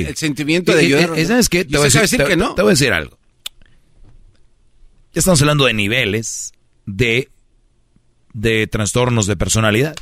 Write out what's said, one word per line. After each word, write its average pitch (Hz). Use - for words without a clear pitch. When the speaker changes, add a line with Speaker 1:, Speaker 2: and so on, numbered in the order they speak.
Speaker 1:
el, 82
el -
sentimiento 160
Speaker 2:
Eh, 175
Speaker 1:
de 156
Speaker 2:
eh, -
Speaker 1:
ayudar. 156
Speaker 2:
eh, 160
¿sabes 226
qué? 175
Speaker 1:
¿Y 190
Speaker 2:
Te 143
voy 147
a -
Speaker 1:
usted 139
Speaker 2:
decir, 214
Speaker 1:
sabe -
decir -
Speaker 2:
te, 139
Speaker 1:
que 175
no? 202
Speaker 2:
te -
voy 208
a 202
decir 135
algo. 78
Ya 175
estamos 160
hablando 147
de 120
niveles 110
de, 117
de 110
trastornos 117
de 104
personalidad. 110